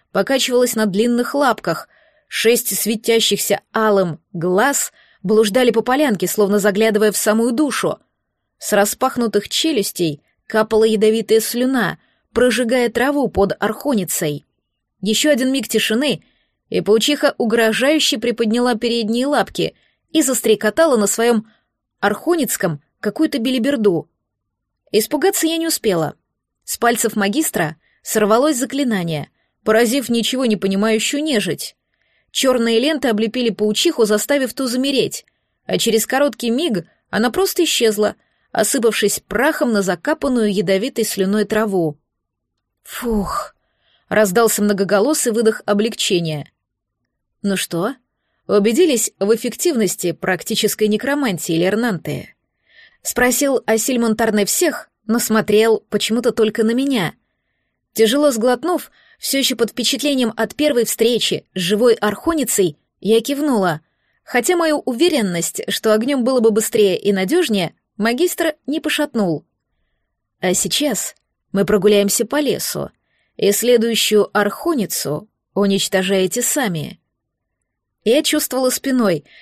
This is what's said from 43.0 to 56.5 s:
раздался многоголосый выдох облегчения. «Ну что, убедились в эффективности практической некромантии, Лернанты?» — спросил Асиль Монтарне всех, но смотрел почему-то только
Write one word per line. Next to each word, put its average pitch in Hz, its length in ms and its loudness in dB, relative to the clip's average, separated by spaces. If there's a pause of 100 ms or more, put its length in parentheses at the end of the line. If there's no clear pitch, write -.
раздался 214 520 2
многоголосый 208 720 0
выдох 220 340 0
облегчения. 185 840 -2 (920)
«Ну 196 140 -2
что, 190 400 -4 (520)
убедились 226 680 2
в 202 160 2
эффективности 226 800 -2
практической 202 800 -2
некромантии, 220 640 -2
Лернанты?» — 175 800 -2 (640)
спросил 254 640 0
Асиль 226 320 0
Монтарне 220 480 0
всех, - 440 -2 (180)
но 226 120 0
смотрел 220 680 2
почему-то 226 440 -2
только 220 320 0